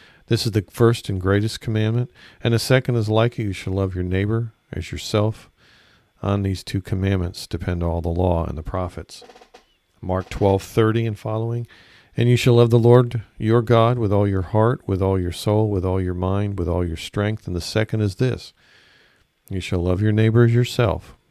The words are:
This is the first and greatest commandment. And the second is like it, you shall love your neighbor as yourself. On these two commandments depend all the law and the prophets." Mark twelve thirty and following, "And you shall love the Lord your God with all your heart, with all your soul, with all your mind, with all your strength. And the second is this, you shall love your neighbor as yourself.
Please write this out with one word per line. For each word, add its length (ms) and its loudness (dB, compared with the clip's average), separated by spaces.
This 200 0
is 60 -4
the 180 0
first 360 2
and 140 -4
greatest 400 0
commandment. 480 -2
And 80 0
the 60 2
second 380 0
is 120 -2
like 300 0
it, 60 -6
you 100 -4
shall 200 -8
love 200 -2
your 100 -4
neighbor 500 -2
as 200 -8
yourself. 600 -4
On 180 0
these 220 -4
two 180 -6
commandments 640 -4
depend 380 -6
all 180 -2
the 80 -4
law 340 0
and 140 -8
the 60 -10
prophets." 600 -10
Mark 280 -4
twelve 340 0
thirty 420 0
and 140 -6
following, 480 -6
"And 100 2
you 100 6
shall 180 4
love 160 6
the 80 6
Lord 420 6
your 240 2
God 380 4
with 120 0
all 160 2
your 140 0
heart, 460 0
with 120 -2
all 200 2
your 120 -4
soul, 380 0
with 160 -2
all 160 0
your 140 -4
mind, 420 -2
with 100 -4
all 160 0
your 140 -4
strength. 480 -6
And 100 -8
the 60 -4
second 400 -2
is 140 -2
this, 360 -4
you 120 -8
shall 240 -4
love 180 0
your 100 2
neighbor 340 4
as 100 4
yourself. 600 -2